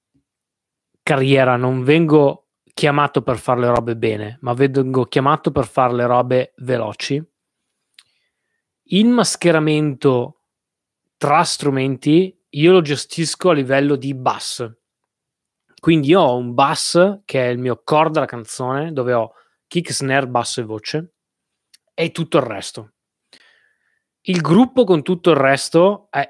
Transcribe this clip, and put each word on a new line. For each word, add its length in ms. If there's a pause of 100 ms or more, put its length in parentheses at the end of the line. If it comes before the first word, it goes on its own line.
(1040)
carriera 540
non 260
vengo 720 (200)
chiamato 480
per 160
fare 240
le 60
robe 320
bene, 420
ma 140
vengo 500
chiamato 460
per 160
fare 260
le 140
robe 500
veloci, 680 (1600)
il 260
mascheramento 1400 (760)
tra 260
strumenti 920 (140)
io 240
lo 80
gestisco 680
a 20
livello 440
di 180
bus. 520 (1120)
Quindi 300
io 140
ho 120
un 200
bus 720
che 200
è 40
il 80
mio 260
core 240
della 160
canzone, 680
dove 180
ho 220 (320)
kick, 260
snare, 340
basso 340
e 40
voce, 500 (800)
e 160
tutto 280
il 40
resto. 520 (1300)
Il 180
gruppo 420
con 220
tutto 260
il 60
resto 720
è 200